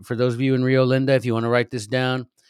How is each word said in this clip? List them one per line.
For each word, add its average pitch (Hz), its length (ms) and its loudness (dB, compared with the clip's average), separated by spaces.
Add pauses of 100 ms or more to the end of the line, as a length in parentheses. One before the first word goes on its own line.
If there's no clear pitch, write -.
for 123 100 -8
those 123 200 0
of 120 60 -6
you 135 140 2
in 127 80 0
Rio 131 220 2
Linda, 131 300 2
if 120 100 2
you 120 100 -2
wanna 113 140 -2
write 120 240 0
this 107 160 -8
down, 127 400 -2 (220)